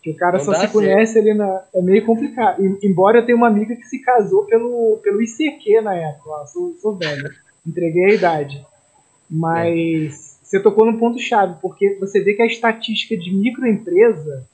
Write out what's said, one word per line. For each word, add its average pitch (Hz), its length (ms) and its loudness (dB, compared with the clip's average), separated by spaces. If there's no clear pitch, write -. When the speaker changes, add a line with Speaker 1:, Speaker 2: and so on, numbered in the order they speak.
Speaker 1:
Que 160 80 -8
o 156 60 -8
cara 180 220 0
Speaker 2:
Não - 60 -2
Speaker 1:
só 202 80 0
Speaker 2:
dá 160 60 0
Speaker 1:
se - 40 0
Speaker 2:
certo. 214 120 -2
Speaker 1:
conhece 214 440 4
ali 214 140 4
na... 196 320 -2
é 185 60 2
meio 190 240 4
complicado. 226 580 -2
E, 196 240 -2
embora 196 320 4
eu 233 60 2
tenha 240 120 2
uma 240 100 4
amiga 220 280 0
que - 100 -14
se - 180 -12
casou 202 420 2
pelo, 226 580 0
pelo 202 200 -2
I 233 40 0
C 294 260 -4
Q 220 280 2
na 208 140 -4
época, 156 340 -8
ó, 151 160 -12
sou, 180 380 -8
sou 208 140 -4
velho. 147 340 -8
Entreguei 170 400 -2
a 208 80 4
idade. 156 520 -2
Mas 165 1120 -4
Speaker 2:
É. - 20 -20
Speaker 1:
você 196 160 -2
tocou 208 240 4
num 226 140 2
ponto 233 200 0
chave, 196 440 0
porque 196 360 -2
você 190 220 -2
vê 196 140 0
que 220 80 0
a 233 40 4
estatística 226 680 -4
de 180 160 -8
microempresa 196 1200 0